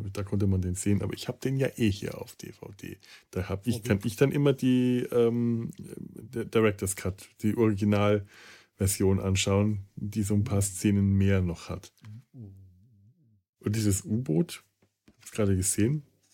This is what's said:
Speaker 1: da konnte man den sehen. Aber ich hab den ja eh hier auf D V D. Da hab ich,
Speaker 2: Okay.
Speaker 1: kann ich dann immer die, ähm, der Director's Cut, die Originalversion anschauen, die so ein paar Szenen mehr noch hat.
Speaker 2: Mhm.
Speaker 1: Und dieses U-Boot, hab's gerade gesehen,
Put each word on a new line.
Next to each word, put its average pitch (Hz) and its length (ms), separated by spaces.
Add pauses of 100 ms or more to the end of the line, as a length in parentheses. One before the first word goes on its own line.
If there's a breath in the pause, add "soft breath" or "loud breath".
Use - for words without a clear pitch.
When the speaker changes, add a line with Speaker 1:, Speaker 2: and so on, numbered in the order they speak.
(140)
Speaker 1:
da 101 100
konnte 101 240
man 95 140
den 90 140
sehen. 101 260
Aber - 120
ich - 140
hab - 140
den 135 160
ja 135 180
eh 110 160
hier - 300
auf - 160
D - 160
V - 180 (100)
D. - 180 (320 loud breath)
Da 92 180
hab 95 180
ich, 117 80
Speaker 2:
Okay. 123 140
Speaker 1:
kann 98 160
ich 117 100
dann 139 160
immer 143 220
die, 127 460 (120)
ähm, 117 680
der - 680
Director's 101 500
Cut, - 320 (140)
die 107 160
Originalversion 101 1600
anschauen, 98 760
die 104 280
so 101 120
ein 101 80
paar 101 180
Szenen 98 560
mehr 98 240
noch 85 280
hat. 90 220 (400)
Speaker 2:
Mhm. 107 220 (1040)
Speaker 1:
Und 107 160
dieses 104 300
U-Boot, 143 580 (540)
hab's - 140
gerade 98 260
gesehen, 110 460 (300)